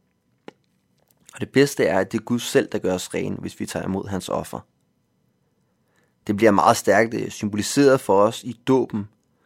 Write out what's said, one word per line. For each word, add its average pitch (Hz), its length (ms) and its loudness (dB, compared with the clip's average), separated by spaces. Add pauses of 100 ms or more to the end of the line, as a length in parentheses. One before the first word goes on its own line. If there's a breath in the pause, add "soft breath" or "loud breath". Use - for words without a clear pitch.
(1300)
Og - 60 -14
det - 100 -8
bedste 139 360 2
er, 90 140 0
at 101 120 -4
det 113 80 -2
er - 40 -12
Gud 120 160 -4
selv, - 320 0
der 104 80 -4
gør 92 140 -2
os - 200 -8
rene, 95 240 -6
hvis - 220 -12
vi 101 60 -8
tager 85 200 -8
imod 95 220 -4
hans 95 220 -6
offer. - 300 -6 (1700)
Det 107 80 0
bliver 104 160 4
meget 98 260 4
stærkt, 113 360 2
øh, 110 160 -6
symboliseret 120 720 2
for 101 200 4
os 110 220 0
i 123 240 -14
dåben, 113 400 0 (380)